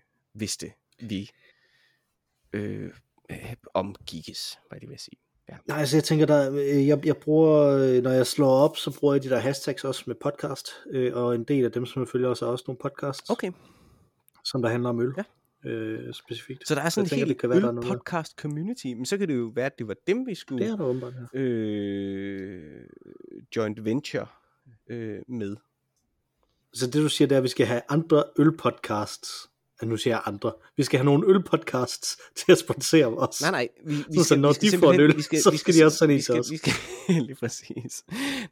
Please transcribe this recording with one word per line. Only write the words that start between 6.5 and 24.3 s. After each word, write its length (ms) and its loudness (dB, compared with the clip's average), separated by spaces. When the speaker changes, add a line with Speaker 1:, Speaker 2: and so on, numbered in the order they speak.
Speaker 2:
øh, 360 2
jeg, 180 4
jeg 120 2
bruger, 500 4
øh, 360 4
når 80 0
jeg 160 4
slår 240 2
op, 260 4
så 220 -8
bruger 140 4
jeg 100 0
de 60 -6
der 100 2
hashtags 440 -4
også 240 -6
med 80 -6
podcast, 540 -8
øh, 260 -2
og 200 0
en 80 -4
del 220 0
af 60 -2
dem, 140 -4
som 160 -6
jeg 80 -4
følger 200 -2
også, 160 -4
er 40 -2
også 180 -6
nogle 120 -10
podcasts, 500 -8
Speaker 1:
Okay. 220 -6
Speaker 2:
som 160 -6
der 80 0
handler 200 -2
om 120 -4
øl, 160 -2
Speaker 1:
Ja. 520 -14
Speaker 2:
øh, 440 -8
specifikt. 540 -14
Speaker 1:
Så 80 -2
der 60 -2
er 20 -4
Speaker 2:
Så 20 -2
jeg 60 -2
Speaker 1:
sådan 140 0
en 40 -4
Speaker 2:
tænker, 160 0
Speaker 1:
helt 40 0
Speaker 2:
det 120 -4
kan 80 0
være, 120 4
der 60 2
er 40 -2
noget 160 -6
der. 60 -2
Speaker 1:
øl-podcast 440 -6
community, 500 -8
men 180 -8
så 120 -2
kan 100 -2
det 80 -2
jo 200 -4
være, 100 -2
at 140 -8
det 80 -8
var 80 -6
dem, 200 0
vi 80 -8
skulle 300 -6
Speaker 2:
Det 60 -4
er 40 -6
der 100 -4
åbenbart, 280 -4
ja. 60 -6
Speaker 1:
øh, 1500 -6
joint 300 -4
venture, 420 -4